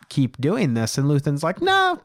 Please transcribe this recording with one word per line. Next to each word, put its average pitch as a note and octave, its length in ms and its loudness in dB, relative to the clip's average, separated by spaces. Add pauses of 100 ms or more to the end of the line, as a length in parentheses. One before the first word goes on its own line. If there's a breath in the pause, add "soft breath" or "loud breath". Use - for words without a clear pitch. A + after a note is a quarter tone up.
keep C3 300 -2
doing D3+ 360 0
this." A#2 240 -2
And C#3 100 0
Luthen's C#3+ 320 0
like, D#3+ 180 -4
"No, F#4 460 2